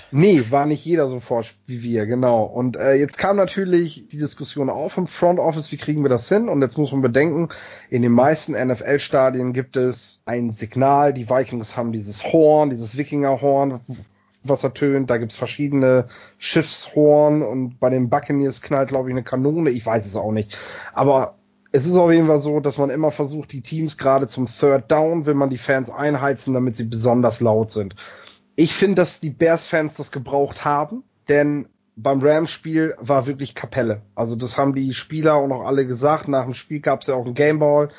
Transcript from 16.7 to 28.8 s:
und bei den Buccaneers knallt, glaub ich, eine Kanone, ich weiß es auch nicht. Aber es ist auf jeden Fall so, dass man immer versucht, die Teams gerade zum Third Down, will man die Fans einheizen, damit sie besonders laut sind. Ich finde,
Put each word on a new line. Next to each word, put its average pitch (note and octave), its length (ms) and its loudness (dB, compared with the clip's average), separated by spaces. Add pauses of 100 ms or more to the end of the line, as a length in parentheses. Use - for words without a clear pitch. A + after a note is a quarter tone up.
und B2+ 380 -6
bei B2+ 100 2
den B2+ 220 0
Buccaneers C#3+ 500 -2
knallt, C3+ 280 -2
glaub C3 180 -4
ich, B2+ 40 -6
eine B2+ 120 -4
Kanone, C#3+ 480 0
ich A#2+ 120 -4
weiß A2 220 -2
es G2+ 100 -10
auch G#2+ 160 -4
nicht. G#2+ 240 -4 (380)
Aber C3+ 400 2 (400)
es C3+ 120 2
ist F3+ 120 2
auf E3+ 140 6
jeden E3 160 6
Fall D3+ 120 4
so, D3+ 220 -2
dass C#3 160 -2
man C#3 120 0
immer D#3 220 0
versucht, D3 400 -6
die C3+ 100 -12
Teams D#3+ 360 -6
gerade C3+ 320 2
zum B2+ 180 -4
Third C#3 420 2
Down, D#3 360 0
will D3 80 2
man C#3 160 0
die B2+ 80 -6
Fans C3 320 -2
einheizen, C#3 640 -2
damit B2 240 -2
sie A#2 80 -6
besonders A#2 560 0
laut A2 300 2
sind. G2 220 -6 (640)
Ich - 180 2
finde, G3 220 2